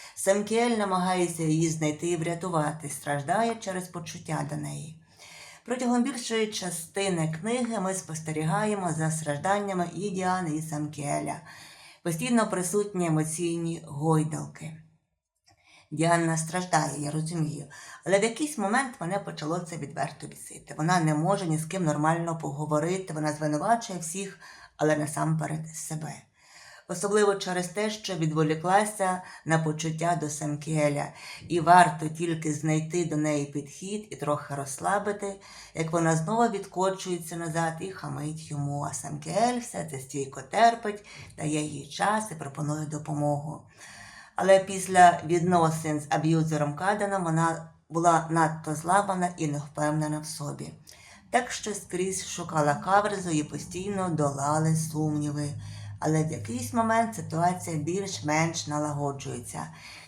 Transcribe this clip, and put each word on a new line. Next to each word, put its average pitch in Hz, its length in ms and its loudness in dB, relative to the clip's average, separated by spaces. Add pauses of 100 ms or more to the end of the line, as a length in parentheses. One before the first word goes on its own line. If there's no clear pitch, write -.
(140)
Самкіель 220 600 2
намагається 180 680 2
її 160 260 4
знайти 156 400 -2
і 175 80 2
врятувати, 165 720 -2
страждає 160 640 0
через 190 340 -6
почуття 160 600 -6
до 151 60 -6
неї. 147 420 -10 (720)
Протягом 247 340 2
більшої 226 440 -2
частини 180 920 -2
книги 226 400 -2
ми 190 140 -2
спостерігаємо 175 1000 -2
за 156 180 0
стражданнями 180 840 0
і 202 160 -4
Діани, 185 460 0
і 156 60 -4
Самкіеля. 151 760 -4 (640)
Постійно 214 480 2
присутні 185 560 0
емоційні 165 800 0
гойдалки. 151 880 0 (1120)
Діана 165 460 4
страждає, 156 640 0
я 147 80 -4
розумію, 156 540 -2 (400)
але 190 140 4
в 196 40 4
якийсь 233 360 -2
момент 240 420 0
мене 180 180 -2
почало 160 400 -4
це 170 180 -8
відверто 147 500 -6
бісити. - 520 -16
Вона 175 220 4
не 156 140 4
може 175 320 2
ні 156 120 2
з 156 60 -2
ким 185 200 -2
нормально 160 540 2
поговорити, 156 760 -2
вона 151 180 0
звинувачує 170 680 0
всіх, 190 400 -8 (380)
але 151 200 4
насамперед 156 720 -2
себе. 151 460 -8 (760)
Особливо 202 440 4
через 180 340 -2
те, 214 220 -2
що 196 240 -6
відволіклася 175 1080 2 (220)
на 160 140 4
почуття 160 640 0
до 151 100 -2
Самкіеля, 147 760 0 (420)
і 170 120 2
варто 160 480 8
тільки 160 460 -2
знайти 156 500 0
до 151 120 -2
неї 151 300 2
підхід 190 640 -8
і - 60 -8
трохи 147 380 -2
розслабити, 196 840 -2 (340)
як 160 180 -2
вона 165 240 4
знову 214 320 2
відкочується 185 880 -2
назад 165 440 -2
і 185 100 -6
хамить 151 600 -8
йому, 143 400 -4
а - 40 -6
Самкіель 175 640 -2
все 180 300 -8
це 131 100 -8
стійко 135 420 -6
терпить, 214 640 2 (300)
дає 151 260 0
їй 151 260 -8
час 214 420 0
і 160 40 -10
пропонує 147 520 -4
допомогу. 147 760 -2 (720)
Але 190 220 8
після 185 680 6
відносин 160 720 4
з 147 80 -8
аб'юзером 156 680 2
Каденом 196 480 0
вона 165 440 2 (200)
була 165 420 4
надто 160 440 2
зламана 185 640 2
і 160 100 -2
невпевнена 151 720 -2
в 156 80 -10
собі. 143 440 -8 (600)
Так 240 200 2
що - 240 -6
скрізь 185 520 -4
шукала 160 480 2
каверзу 196 560 2
і 151 120 2
постійно 180 640 -4
долали 156 680 2
сумніви. 151 720 -2 (520)
Але 156 240 2
в 156 80 -2
якийсь - 400 -6
момент 226 420 2
ситуація 170 640 -2
більш-менш 160 880 0
налагоджується. 143 1000 -4 (420)